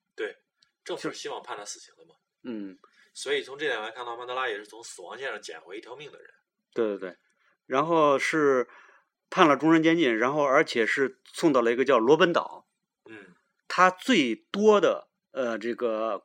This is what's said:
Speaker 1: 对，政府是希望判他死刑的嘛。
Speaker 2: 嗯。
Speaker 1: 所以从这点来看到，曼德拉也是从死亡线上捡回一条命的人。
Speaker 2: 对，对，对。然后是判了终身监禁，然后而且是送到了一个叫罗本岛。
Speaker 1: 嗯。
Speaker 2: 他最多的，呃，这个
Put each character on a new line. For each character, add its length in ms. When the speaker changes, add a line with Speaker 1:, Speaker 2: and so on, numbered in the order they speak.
Speaker 1:
对， 220
政 140
府 120
是 60
希 140
望 120
判 140
他 80
死 160
刑 180
的 60
嘛。 120
Speaker 2:
嗯。 340
Speaker 1:
所 180
以 100
从 160
这 80
点 160
来 100
看 140
到， 120
曼 100
德 60
拉 160
也 80
是 80
从 180
死 180
亡 160
线 120
上 120
捡 200
回 160
一 20
条 160
命 160
的 80
人。 100
Speaker 2:
对， 240
对， 140
对。 60
然 200
后 340
是 480
判 180
了 80
终 160
身 100
监 160
禁， 200
然 160
后 100
而 220
且 200
是 360
送 220
到 80
了 100
一 60
个 80
叫 120
罗 200
本 160
岛。 340
Speaker 1:
嗯。 220
Speaker 2:
他 140
最 460
多 440
的， 280
呃， 260
这 160
个 520